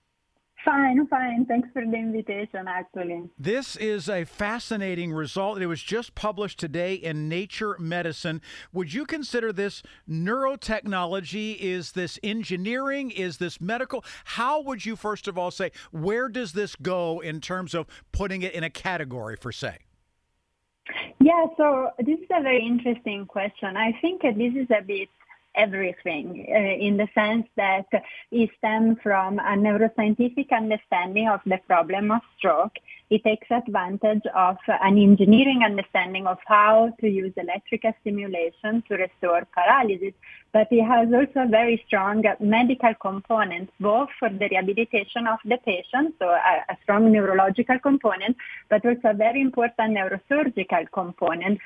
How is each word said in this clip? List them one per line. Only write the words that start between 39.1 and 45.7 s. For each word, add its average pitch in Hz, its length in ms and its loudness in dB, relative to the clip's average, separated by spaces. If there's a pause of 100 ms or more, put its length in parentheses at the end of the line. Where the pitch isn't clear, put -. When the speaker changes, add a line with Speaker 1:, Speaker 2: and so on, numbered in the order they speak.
Speaker 1:
paralysis, 196 600 2 (400)
but 214 160 6
it 233 120 6
has 233 300 4
also 262 340 2
a - 0 -
very 226 400 2
strong 208 380 0 (160)
medical 233 540 4
component, 190 720 -2 (100)
both 220 300 2 (100)
for 233 120 0
the 196 200 -2
rehabilitation 202 760 -2
of 220 180 0
the 233 140 0
patient, 247 600 -2